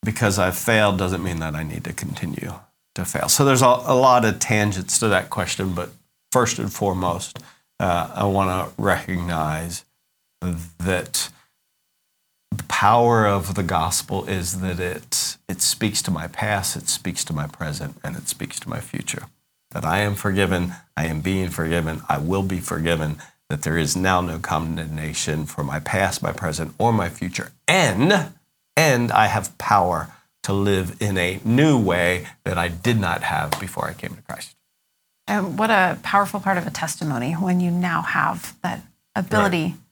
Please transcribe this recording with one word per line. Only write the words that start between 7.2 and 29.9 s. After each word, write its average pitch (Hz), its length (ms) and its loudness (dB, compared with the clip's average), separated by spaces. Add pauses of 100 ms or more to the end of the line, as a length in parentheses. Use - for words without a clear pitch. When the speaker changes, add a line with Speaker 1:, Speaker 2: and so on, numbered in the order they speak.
Speaker 1:
uh, 87 340 0
I 98 100 -2
wanna 95 440 0 (100)
recognize 85 1040 -2 (560)
that 87 920 -4 (1200)
the - 140 -6
power 117 640 4
of 95 280 0
the 98 80 -2
gospel 87 640 -2
is 92 340 -4
that 90 200 -4
it, - 560 -4 (120)
it - 120 -6
speaks - 420 0
to - 80 -2
my 82 180 -2
past, 101 480 -2
it - 120 -8
speaks - 360 -4
to - 80 -8
my 73 140 -4
present, - 560 -8
and 175 140 -8
it - 120 -10
speaks - 320 -8
to - 80 -14
my - 120 -6
future. - 440 -8 (480)
That - 120 -6
I 82 140 0
am 104 160 2
forgiven, 95 600 0 (220)
I 78 100 -2
am 80 140 -4
being 92 300 -2
forgiven, 80 580 -2
I 73 100 0
will 90 240 0
be 95 180 -2
forgiven, 80 580 -2 (320)
that 73 120 -6
there 80 140 0
is 76 200 0
now 92 240 4
no 82 180 -4
condemnation 78 1040 -4
for 76 200 -8
my 71 160 -4
past, 92 420 -2
my 85 100 -2
present, 80 460 -4
or 117 140 2
my 98 180 2
future. - 420 -8 (140)
And, 160 640 4 (460)
and 123 360 4
I 107 140 6
have 101 320 -2
power 90 520 2 (340)